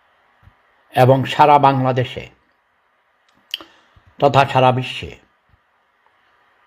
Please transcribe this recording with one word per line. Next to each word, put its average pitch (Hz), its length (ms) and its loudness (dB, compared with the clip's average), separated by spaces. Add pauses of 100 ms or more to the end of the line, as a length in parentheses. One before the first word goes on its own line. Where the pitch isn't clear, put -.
(960)
এবং 127 300 2
সারা 147 340 2
বাংলাদেশে 131 720 -2 (1900)
তথা 135 280 2
সারা 127 260 0
বিশ্বে - 460 -10 (1500)